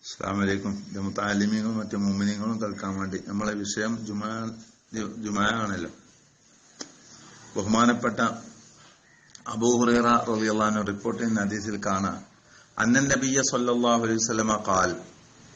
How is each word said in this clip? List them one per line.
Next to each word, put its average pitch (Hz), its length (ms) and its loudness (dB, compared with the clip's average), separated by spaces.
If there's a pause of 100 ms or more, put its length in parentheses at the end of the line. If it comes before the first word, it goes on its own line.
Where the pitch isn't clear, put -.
(100)
അസ്സലാമു 98 320 -2
അലൈക്കും. 98 480 -2
ഇത് 98 100 -6
മുത്തഅല്ലിമീങ്ങളും 104 760 0
മറ്റു 107 180 -4
മുഅ്മിനീങ്ങളും 101 680 0
കേൾക്കാൻ 98 360 -4
വേണ്ടി 95 280 -4
നമ്മളെ 104 280 -2
വിഷയം 107 520 -4
ജുമാ, 110 440 -6 (440)
ജു-, 107 220 -6
ജുമാ 104 260 -2
ആണല്ലോ. 104 480 0 (1700)
ബഹുമാനപ്പെട്ട 110 640 2 (1300)
അബൂ 117 320 2
ഹുറൈറ 120 260 4
റളിയല്ലാഹു 110 640 2
അൻഹു 107 120 0
റിപ്പോർട്ട് 101 400 -4
ചെയ്യുന്ന 110 180 0
ഹദീസിൽ 101 460 -4
കാണാം, 98 380 -2 (540)
അന്നൻ 127 300 4
നബിയ്യ 135 340 2
സ്വല്ലല്ലാഹു 120 600 2
അലൈഹി 113 140 0
വസല്ലമ 110 520 0
ഖാൽ, 90 280 2 (600)